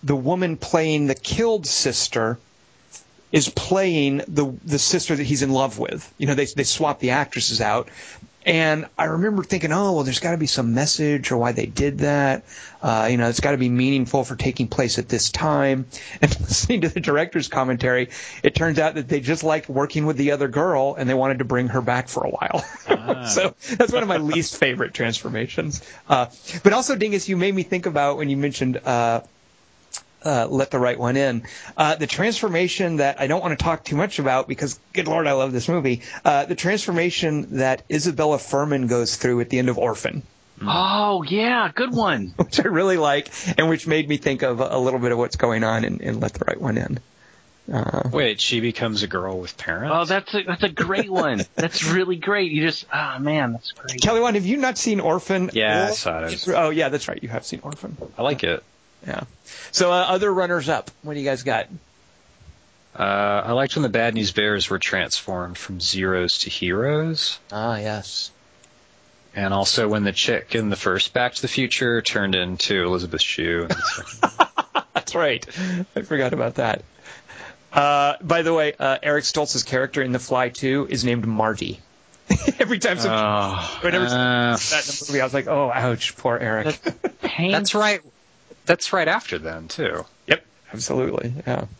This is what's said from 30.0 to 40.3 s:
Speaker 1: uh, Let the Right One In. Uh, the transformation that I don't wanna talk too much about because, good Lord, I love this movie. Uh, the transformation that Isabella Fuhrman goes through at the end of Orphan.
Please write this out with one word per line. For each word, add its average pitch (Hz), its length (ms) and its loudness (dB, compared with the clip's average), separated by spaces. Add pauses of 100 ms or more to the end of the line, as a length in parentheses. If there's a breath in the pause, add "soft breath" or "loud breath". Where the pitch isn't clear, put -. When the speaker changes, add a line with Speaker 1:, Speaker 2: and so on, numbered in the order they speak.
Speaker 1:
uh, 131 240 2
Let 135 240 0
the 135 80 0
Right 123 200 2
One 120 180 2
In. 127 260 0 (320 loud breath)
Uh, 156 200 4
the 156 120 -2
transformation 180 880 0
that 139 220 2
I 139 80 0
don't 156 140 0
wanna 160 140 -2
talk 165 280 -2
too - 120 -4
much 190 240 0
about 131 280 2
because, 135 320 -6 (140)
good 175 140 0
Lord, 160 200 2
I 143 60 4
love 135 180 2
this 120 160 -2
movie. 135 340 0 (220 loud breath)
Uh, 143 220 4
the 170 100 -4
transformation 170 1040 0
that 131 340 2
Isabella 151 460 2
Fuhrman 139 500 0
goes 120 280 0
through 123 260 2
at 120 80 -2
the 131 100 0
end 127 100 2
of 123 80 0
Orphan. - 440 -2 (420)